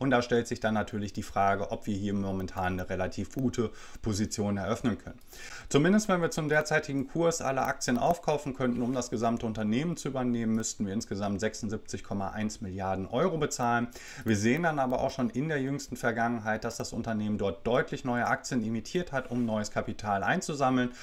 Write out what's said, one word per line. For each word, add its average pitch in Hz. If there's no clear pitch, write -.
Und 135
da 123
stellt 120
sich 113
dann 107
natürlich 104
die 107
Frage, 98
ob -
wir 104
hier 101
momentan 95
eine 92
relativ 92
gute 120
Position 101
eröffnen 101
können. -
Zumindest 185
wenn 180
wir 165
zum 151
derzeitigen 151
Kurs 165
alle 131
Aktien 123
aufkaufen 147
könnten, 123
um 123
das 127
gesamte 117
Unternehmen 113
zu -
übernehmen, 120
müssten 113
wir 95
insgesamt 101
sechsundsiebzig 107
Komma 98
eins 107
Milliarden 95
Euro 127
bezahlen. 120
Wir 110
sehen 120
dann 156
aber 123
auch 131
schon 123
in 131
der 147
jüngsten 131
Vergangenheit, 113
dass 113
das -
Unternehmen 107
dort 98
deutlich 123
neue 120
Aktien 120
emittiert 113
hat, 131
um 123
neues 110
Kapital 104
einzusammeln. 131